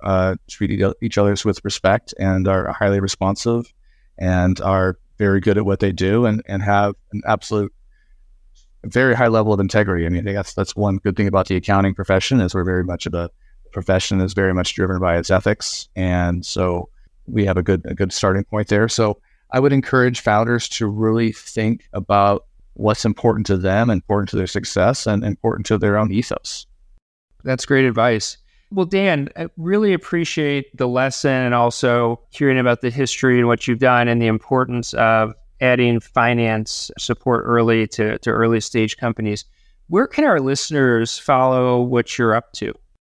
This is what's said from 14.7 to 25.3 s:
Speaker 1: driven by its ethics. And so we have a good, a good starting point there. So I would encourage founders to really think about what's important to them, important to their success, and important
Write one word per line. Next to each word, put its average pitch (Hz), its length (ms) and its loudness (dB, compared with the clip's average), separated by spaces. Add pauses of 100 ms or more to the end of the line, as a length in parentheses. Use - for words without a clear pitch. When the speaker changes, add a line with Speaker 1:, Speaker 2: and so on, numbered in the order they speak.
Speaker 1:
driven 92 240 -2
by 87 200 2
its 85 120 -4
ethics. - 640 -2
And 90 500 -2
so 90 440 -4 (400)
we 107 160 0
have 95 120 2
a 90 60 0
good, 95 220 0
a - 100 -8
good 95 180 -4
starting 98 300 0
point 107 240 -6
there. 110 220 2
So 107 320 -2 (320)
I 127 80 2
would 139 120 4
encourage 127 460 2
founders 113 520 0
to 110 180 -2
really 110 420 0
think - 600 -4
about 101 540 0 (260)
what's 107 320 -2
important 110 420 0
to 98 100 2
them, 95 320 0
important 101 420 -2
to 110 60 -6
their 92 120 -2
success, 101 580 -2
and 107 160 0
important 107 440 -4